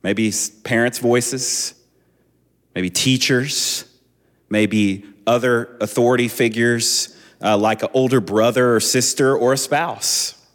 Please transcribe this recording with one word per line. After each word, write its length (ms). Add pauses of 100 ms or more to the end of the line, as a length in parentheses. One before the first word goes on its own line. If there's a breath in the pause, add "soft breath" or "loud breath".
Maybe 260
s-, 220
parents' 480
voices, 760 (1000)
maybe 160
teachers, 960 (640)
maybe 560 (200 loud breath)
other 540
authority 480
figures, 880 (240 loud breath)
uh, 160
like 260
an 120
older 260
brother 540
or 60
sister 540
or 200
a 20
spouse. 760 (200)